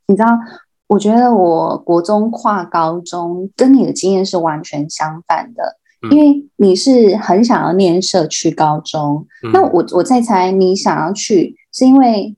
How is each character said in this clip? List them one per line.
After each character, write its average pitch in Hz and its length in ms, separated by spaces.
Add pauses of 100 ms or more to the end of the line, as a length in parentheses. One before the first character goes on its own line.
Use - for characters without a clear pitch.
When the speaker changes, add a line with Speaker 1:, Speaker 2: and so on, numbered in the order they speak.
Speaker 1:
你 196 100
知 208 60
道， 226 60 (580)
我 202 120
觉 208 160
得 240 180
我 165 460
国 170 240
中 214 280
跨 208 340
高 170 360
中 175 560
跟 262 160
你 226 140
的 - 60
经 190 200
验 190 120
是 190 120
完 160 260
全 151 280
相 156 360
反 170 280
的， - 220 (260)
Speaker 2:
嗯。 226 100
Speaker 1:
因 294 60
为 294 280 (100)
你 190 180
是 220 420
很 202 280
想 208 200
要 160 80
念 185 280
社 175 260
区 - 240
高 151 300
中， 151 460 (180)
Speaker 2:
嗯。 113 80
Speaker 1:
那 381 100
我， 175 300
我 175 100
在 254 180
猜 190 300
你 190 240
想 180 260
要 165 120
去， - 440 (160)
是 - 120
因 262 120
为 220 420